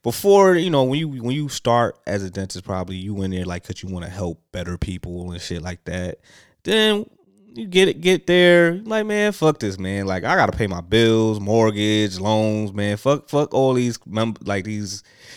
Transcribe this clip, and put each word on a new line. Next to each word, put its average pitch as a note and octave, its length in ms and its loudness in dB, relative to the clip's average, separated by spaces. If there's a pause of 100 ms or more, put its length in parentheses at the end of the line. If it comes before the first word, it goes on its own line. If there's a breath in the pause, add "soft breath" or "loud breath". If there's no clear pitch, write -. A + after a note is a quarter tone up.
before, G3 520 6
you F3 140 0
know, C#3 140 4
when C3 160 0
you, D#3+ 100 -2
when B2+ 260 -4
you D3 140 -4
start A#2+ 480 0 (100)
as G2 160 -2
a F#2+ 60 -8
dentist, F#2+ 360 -8
probably F#2 300 -6
you G2 260 -6
in F#2+ 100 -4
there, F#2 140 -4
like, F2+ 180 -6
'cause - 200 -12
you F#2 60 -12
wanna F2 200 -8
help F2+ 320 -8 (100)
better F2 260 -8
people F2 540 -8
and F2 100 -12
shit E2+ 200 -10
like F2 240 -12
that. F2+ 340 -8 (440 soft breath)
Then G#3+ 420 0 (480)
you A3+ 140 -10
get F#3 220 4
it, - 120 -4
get F3+ 260 0
there, F3 580 6
like, A3 200 -2
"Man, G#3 280 0
fuck D#3 260 2
this, F#2+ 180 -4
man. G2 300 -4
Like, F#2 160 -2
I C#3+ 120 0
gotta A2 220 2
pay A2 100 0
my F2 140 -6
bills, A2 580 2
mortgage, G#2+ 800 2
loans, G#2+ 560 0
man. G2+ 240 -2
Fuck, C#3 320 -2
fuck D3 240 0
all C3 200 2
these B2 340 0
mem-, A2 280 -2 (100)
like, G2+ 180 -4
these, G#2 400 -8 (340 loud breath)